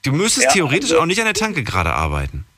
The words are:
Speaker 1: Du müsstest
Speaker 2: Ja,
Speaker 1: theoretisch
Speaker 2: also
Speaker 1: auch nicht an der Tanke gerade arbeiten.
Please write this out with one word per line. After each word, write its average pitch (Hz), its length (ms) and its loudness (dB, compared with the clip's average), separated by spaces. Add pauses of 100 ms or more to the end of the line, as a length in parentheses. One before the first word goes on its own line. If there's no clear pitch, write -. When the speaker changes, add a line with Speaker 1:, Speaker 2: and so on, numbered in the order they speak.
Speaker 1:
Du 135 80 0
müsstest 220 360 2
Speaker 2:
Ja, 135 60 4
Speaker 1:
theoretisch 175 380 0
Speaker 2:
also - 100 4
Speaker 1:
auch - 40 2
nicht 175 140 0
an 226 60 0
der 214 80 0
Tanke 214 300 -2
gerade 85 300 -2
arbeiten. 71 520 -4 (120)